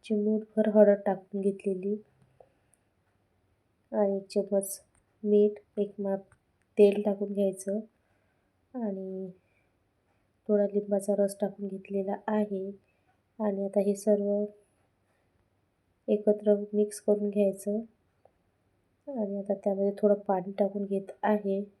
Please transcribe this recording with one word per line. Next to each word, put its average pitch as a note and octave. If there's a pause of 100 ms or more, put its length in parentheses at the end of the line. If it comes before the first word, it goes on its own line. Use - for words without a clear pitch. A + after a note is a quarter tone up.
चिमूटभर G#3+
हळद G3+
टाकून G3
घेतलेली G3 (2000)
आणि G#3
एक G3
चम्मच G3 (440)
मीठ, G#3 (180)
एक G3+
माप G3 (560)
तेल G#3
टाकून G3+
घ्यायचं G3 (920)
आणि F#3+ (1200)
थोडा G#3
लिंबाचा G3+
रस G3
टाकून G3+
घेतलेला F#3+ (120)
आहे. G#3 (760)
आणि G3+
आता G3
हे G3+
सर्व G#3 (1600)
एकत्र G#3 (180)
मिक्स G#3
करून G#3
घ्यायचं G3+ (1300)
आणि G#3
आता G3
त्यामध्ये G3
थोडं G#3
पाणी F#3+
टाकून G3+
घेत G3 (120)
आहे. G3+ (160)